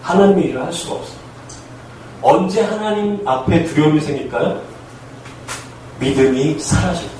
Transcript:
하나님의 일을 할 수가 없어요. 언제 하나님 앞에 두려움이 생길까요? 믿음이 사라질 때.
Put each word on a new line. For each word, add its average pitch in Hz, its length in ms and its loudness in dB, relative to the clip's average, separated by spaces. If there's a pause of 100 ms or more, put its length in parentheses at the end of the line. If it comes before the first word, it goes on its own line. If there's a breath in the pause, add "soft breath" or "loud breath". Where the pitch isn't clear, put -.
하나님의 185 460 4
일을 - 160 -4
할 - 80 -6
수가 - 220 -8
없어요. - 220 -12 (1040)
언제 190 400 4
하나님 208 640 -2
앞에 165 380 2
두려움이 151 360 4
생길까요? - 600 -4 (1400)
믿음이 135 600 2
사라질 180 480 0
때. - 120 -12